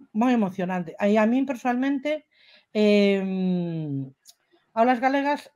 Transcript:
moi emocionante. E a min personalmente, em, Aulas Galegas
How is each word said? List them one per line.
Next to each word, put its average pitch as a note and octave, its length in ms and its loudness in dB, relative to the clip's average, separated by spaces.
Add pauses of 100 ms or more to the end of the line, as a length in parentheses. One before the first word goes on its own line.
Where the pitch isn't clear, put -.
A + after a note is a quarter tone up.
(140)
moi A#3 160 0
emocionante. F#3 640 -2
E G#3 240 2
a G#3+ 80 4
min B3 160 2
personalmente, C4+ 880 -4 (400)
em, F#3+ 1400 0 (720)
Aulas A#3 240 2
Galegas C#4 540 -2